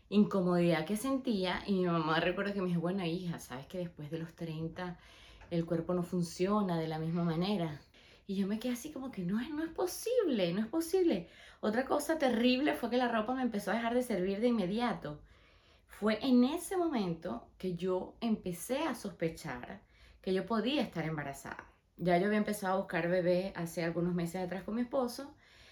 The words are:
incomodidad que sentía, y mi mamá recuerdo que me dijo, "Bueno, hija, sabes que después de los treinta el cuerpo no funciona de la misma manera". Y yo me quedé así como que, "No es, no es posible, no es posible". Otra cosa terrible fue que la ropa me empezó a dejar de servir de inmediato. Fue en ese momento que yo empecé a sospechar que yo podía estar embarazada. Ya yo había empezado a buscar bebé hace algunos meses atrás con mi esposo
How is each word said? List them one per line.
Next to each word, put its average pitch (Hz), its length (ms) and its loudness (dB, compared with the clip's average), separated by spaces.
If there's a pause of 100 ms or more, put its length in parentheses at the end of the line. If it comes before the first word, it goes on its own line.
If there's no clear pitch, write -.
incomodidad 175 800 4
que 202 100 -4
sentía, 220 720 -2
y 202 60 2
mi 185 120 2
mamá 165 360 2
recuerdo 190 320 0
que 196 80 -2
me 185 80 0
dijo, 175 100 2
"Bueno, 180 260 0
hija, 170 340 -2
sabes 131 280 -12
que 190 100 -10
después 170 320 -8
de 160 100 -6
los 165 160 -10
treinta 165 640 -8 (540)
el 165 140 2
cuerpo 170 280 0
no 180 100 2
funciona 180 760 0
de 160 80 -2
la 160 100 -4
misma 165 280 0
manera". 170 560 0 (440)
Y 196 100 -4
yo 190 120 2
me 214 100 -2
quedé 247 140 -2
así 247 220 -6
como 262 180 -8
que, 185 140 -6
"No 208 160 0
es, 294 80 -6
no 311 160 -4
es 330 40 -4
posible, 359 840 2
no 196 80 2
es 220 60 0
posible". 330 600 2 (380)
Otra 226 200 2
cosa 302 320 0
terrible 254 560 4
fue 240 160 -4
que 240 80 2
la 254 100 2
ropa 226 260 0
me 262 80 -2
empezó 208 300 -2
a 208 40 2
dejar 233 180 0
de 247 100 2
servir 196 380 -2
de 247 80 4
inmediato. 196 720 -2 (640)
Fue 214 340 0
en 247 220 8
ese 349 320 0
momento 226 720 -2 (100)
que 180 200 -4
yo 185 420 -2
empecé 214 600 -2
a 311 160 -2
sospechar 165 840 -6 (400)
que 190 120 0
yo 190 120 0
podía 226 360 2
estar 170 240 -2
embarazada. 143 580 -6 (320)
Ya 175 220 4
yo 185 80 4
había 208 140 2
empezado 202 340 0
a 190 60 2
buscar 175 280 0
bebé 180 480 2
hace 170 260 -4
algunos 170 320 0
meses 175 300 -2
atrás 180 200 -6
con 208 120 -6
mi 240 60 0
esposo 269 560 -4 (340)